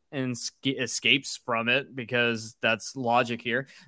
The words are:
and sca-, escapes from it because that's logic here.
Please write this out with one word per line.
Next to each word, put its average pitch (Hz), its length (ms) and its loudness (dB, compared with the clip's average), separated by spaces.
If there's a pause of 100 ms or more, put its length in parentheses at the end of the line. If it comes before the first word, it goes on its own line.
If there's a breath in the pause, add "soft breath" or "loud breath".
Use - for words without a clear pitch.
(120)
and 131 260 -2
sca-, - 420 -4
escapes 123 580 2
from 117 320 -2
it 131 260 -2
because 120 640 0
that's 113 340 0
logic 120 460 2
here. 123 260 -2 (200 loud breath)